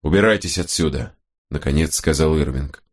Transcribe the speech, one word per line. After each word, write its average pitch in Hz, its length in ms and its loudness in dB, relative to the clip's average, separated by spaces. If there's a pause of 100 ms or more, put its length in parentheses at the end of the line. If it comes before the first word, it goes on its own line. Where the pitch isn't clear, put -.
"Убирайтесь 98 560 2
отсюда", 76 580 -2 (340)
наконец 73 460 -2
сказал 78 420 2
Ирвинг. 69 540 -4